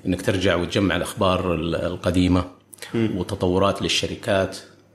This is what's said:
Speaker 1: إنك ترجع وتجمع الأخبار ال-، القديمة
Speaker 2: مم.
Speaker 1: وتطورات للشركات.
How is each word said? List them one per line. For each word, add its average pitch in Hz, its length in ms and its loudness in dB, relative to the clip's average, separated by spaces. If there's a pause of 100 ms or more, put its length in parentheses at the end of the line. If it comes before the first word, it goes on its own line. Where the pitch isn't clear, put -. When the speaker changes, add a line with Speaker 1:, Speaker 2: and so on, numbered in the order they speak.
Speaker 1:
إنك 90 160 -2
ترجع 92 340 2
وتجمع 87 400 0
الأخبار 92 580 0
ال-، 82 200 -2
القديمة 90 680 2 (500)
Speaker 2:
مم. 113 220 2
Speaker 1:
وتطورات 95 680 0
للشركات. 92 760 -2 (380)